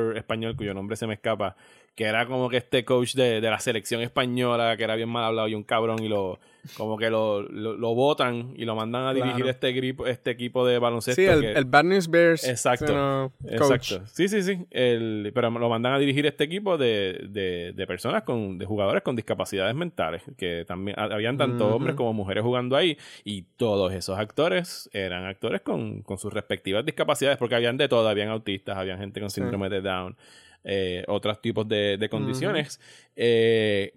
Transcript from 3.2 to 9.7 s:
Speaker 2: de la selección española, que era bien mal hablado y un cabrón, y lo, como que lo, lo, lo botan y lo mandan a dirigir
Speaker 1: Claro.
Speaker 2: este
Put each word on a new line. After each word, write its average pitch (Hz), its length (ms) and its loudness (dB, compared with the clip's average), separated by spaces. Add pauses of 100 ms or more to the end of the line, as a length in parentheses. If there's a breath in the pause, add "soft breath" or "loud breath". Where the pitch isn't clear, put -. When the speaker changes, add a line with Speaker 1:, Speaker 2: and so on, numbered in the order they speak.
Speaker 2:
de 113 80 0
la 107 100 0
selección 117 420 -2
española, 120 760 2
que 113 60 -2
era 110 120 0
bien 113 140 -4
mal 117 140 -2
hablado 113 240 0
y 110 80 -2
un 104 80 -6
cabrón, 113 400 0
y 110 40 -4
lo, 98 320 -2 (360 loud breath)
como 110 200 -4
que 113 140 0
lo, 110 320 0
lo, 107 340 -6
lo 117 200 -2
botan 127 600 0
y 117 100 -8
lo 113 100 -2
mandan 117 320 -2
a 131 80 0
dirigir 127 220 0
Speaker 1:
Claro. 131 120 0
Speaker 2:
este 131 220 0